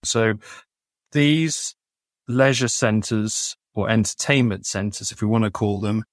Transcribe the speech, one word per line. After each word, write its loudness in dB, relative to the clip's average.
So 2
these 0
leisure 4
centres -2
or -2
entertainment 0
centres, -6
if -14
we -2
want 2
to -2
call -2
them -2